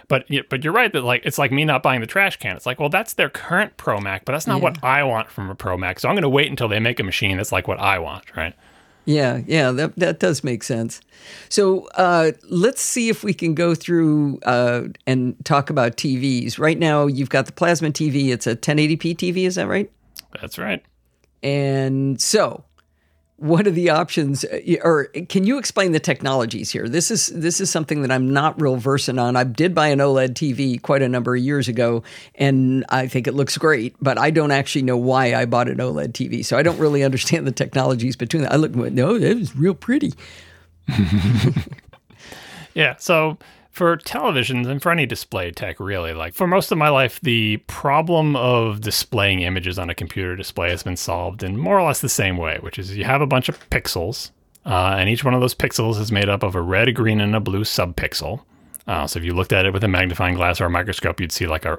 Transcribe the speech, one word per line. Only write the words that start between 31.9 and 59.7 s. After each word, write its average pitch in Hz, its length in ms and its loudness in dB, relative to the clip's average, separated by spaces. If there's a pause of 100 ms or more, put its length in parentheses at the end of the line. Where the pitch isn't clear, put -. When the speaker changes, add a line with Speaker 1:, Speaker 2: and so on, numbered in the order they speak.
Speaker 2:
and 131 540 2
I 131 200 0
think 127 180 -2
it 127 80 -2
looks 139 240 -2
great, 143 420 2
but 131 160 2
I 139 140 4
don't 151 220 2
actually 139 300 0
know 127 140 2
why 127 380 2
I 120 100 2
bought 123 240 2
an 131 100 -4
oled 127 360 -4
T - 140 -6
V, 117 140 -4
so 117 140 0
I 143 60 4
don't 160 160 2
really 147 260 2
understand 135 420 0
the 131 60 0
technologies 131 640 0
between 147 260 -2
them. - 100 0
I 139 40 4
look, 156 180 2
no, 127 400 2
it 208 220 2
was 196 180 -4
real 165 200 2
pretty. 269 440 -2
<laughs> - 760 -12 (1800)
Speaker 1:
Yeah, 139 220 2
so 156 400 0 (380)
for 170 220 2
televisions 131 680 -2
and 135 140 -4
for 175 100 0
any 170 140 2
display 95 460 -6
tech, 90 280 -8
really, 90 360 -4
like, 80 180 -8
for 185 140 -2
most 180 260 2
of 170 60 2
my 151 100 2
life, 131 320 2
the 110 460 0
problem 156 680 2
of 117 460 2
displaying 101 640 0
images 90 360 -2
on 85 120 -6
a 85 40 -6
computer 90 400 -6
display 90 360 -4
has 87 120 -4
been 92 140 -4
solved 87 460 -6
in 98 160 -4
more 180 200 2
or 175 80 4
less - 140 0
the 139 80 -4
same 95 300 0
way, 80 240 -2
which - 160 -10
is 98 180 -8
you 101 80 -4
have 135 160 2
a 151 60 2
bunch 131 240 0
of - 180 -14
pixels, - 640 -4 (340)
uh, 95 340 0
and 95 120 2
each 117 140 -2
one 127 100 2
of 127 80 2
those 123 120 0
pixels 113 460 -2
is 107 100 -4
made 101 200 2
up 98 120 0
of 95 120 -2
a 87 80 -2
red, 95 260 2
a 123 40 2
green, 110 280 2
and 104 160 2
a 107 40 0
blue 98 240 -2
subpixel. 87 760 -4 (460)
Uh, 82 180 -2
so 71 140 -6
if 82 60 -6
you 87 100 -2
looked 92 180 -2
at 95 140 2
it 95 60 2